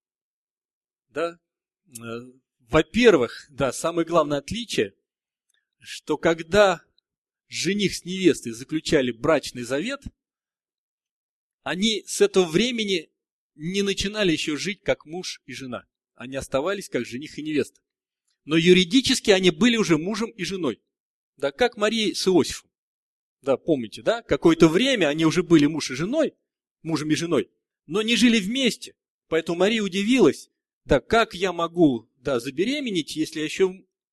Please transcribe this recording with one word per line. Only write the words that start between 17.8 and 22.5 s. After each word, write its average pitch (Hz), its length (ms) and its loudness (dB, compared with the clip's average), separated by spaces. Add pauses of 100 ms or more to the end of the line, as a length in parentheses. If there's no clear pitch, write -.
Но 151 120 -2
юридически 180 760 4
они 185 200 4
были 220 260 2
уже 175 200 2
мужем 208 340 -4
и 190 140 -12
женой. 160 380 -6 (560)
Да, 143 140 -2
как 240 240 0
Мария 214 380 0
с - 120 -6
Иосифом. - 440 2 (680)